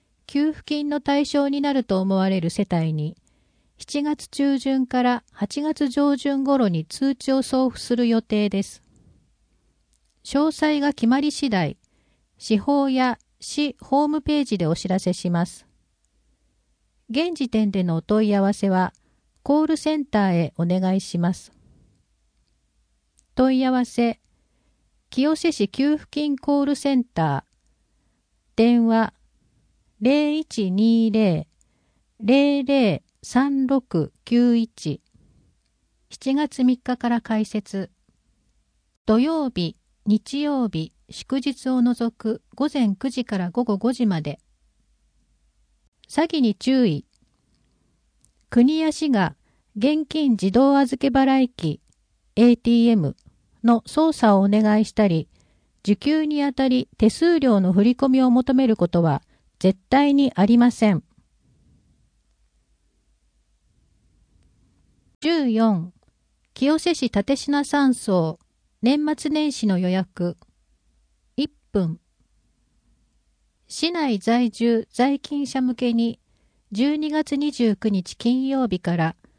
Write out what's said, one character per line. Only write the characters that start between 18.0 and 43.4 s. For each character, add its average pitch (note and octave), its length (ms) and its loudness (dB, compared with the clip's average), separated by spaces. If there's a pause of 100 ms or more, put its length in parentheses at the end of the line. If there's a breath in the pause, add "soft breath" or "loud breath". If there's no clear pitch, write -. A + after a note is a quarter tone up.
問 G#3+ 260 0
い G#3 60 0
合 G3+ 80 2
わ G3 120 2
せ G3 180 -2
は、 F#3 200 0 (520)
コ D4 180 2
ー D#4 60 0
ル D#4 100 0
セ D#4 180 -2
ン D4 80 -4
タ G#3 260 0
ー F3+ 40 2
へ E3+ 240 -2
お E3+ 80 -2
願 F#3 300 0
い F#3+ 40 0
し F3+ 200 -6
ま F3 160 -2
す。 - 160 -20 (1800)
問 C4 240 2
い C4 40 0
合 B3+ 80 0
わ B3+ 140 0
せ、 A#3 340 -4 (920)
清 D4 240 0
瀬 E4 160 -2
市 G3+ 180 -2
給 C#4+ 260 0
付 D4 140 -8
金 D4 300 -4
コ C#4+ 200 0
ー C#4 60 0
ル C#4+ 100 -2
セ C#4 200 -2
ン B3 80 0
タ D3+ 420 -4 (1120)
ー。 - 0 -
電 A#3 320 4
話、 A3+ 260 0 (880)
零 D4 380 0
一 G3+ 320 -4
二 A3+ 400 2
零、 G3 360 0 (720)
零 C#4 440 2
零 B3+ 400 2 (180)
三 C4+ 460 0
六 B3 440 -2 (140)
九 A#3+ 300 2
一。 A3 480 -6 (1080)
七 - 240 -6
月 C#4+ 300 -2
三 B3 160 2
日 B3 180 -6
か A#3+ 120 -4
ら A#3 120 -2
開 A3 240 -2
設。 - 460 -8 (1120)
土 G#3+ 140 2
曜 D4 320 -2
日、 F3 260 -6 (300)
日 G#3+ 360 -2
曜 C4+ 260 -2
日、 D#3+ 240 -8 (160)
祝 - 300 -8
日 B3+ 300 -6
を B3+ 120 0
除 A#3+ 340 0
く - 280 -6 (100)
午 D4 180 -2
前 A3 240 0
九 C4+ 140 -6
時 B3 160 -6
か G3 140 -6
ら F3 100 -4